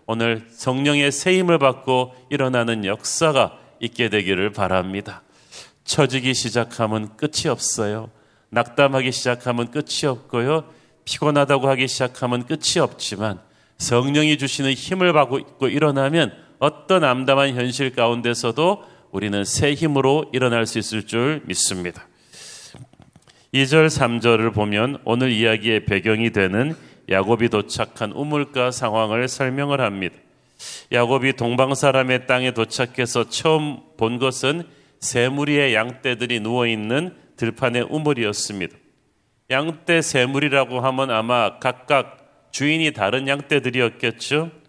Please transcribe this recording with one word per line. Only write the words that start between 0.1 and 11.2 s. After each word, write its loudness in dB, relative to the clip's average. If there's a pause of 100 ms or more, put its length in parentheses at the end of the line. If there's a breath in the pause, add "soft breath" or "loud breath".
성령의 0
새 0
힘을 4
받고 2 (140 loud breath)
일어나는 0
역사가 0 (220 loud breath)
있게 -2
되기를 0
바랍니다. -4 (600 loud breath)
처지기 0
시작하면 -4
끝이 -4
없어요. -4 (400 soft breath)
낙담하기 2
시작하면 -2
끝이 -4
없고요. -2 (420 soft breath)
피곤하다고 2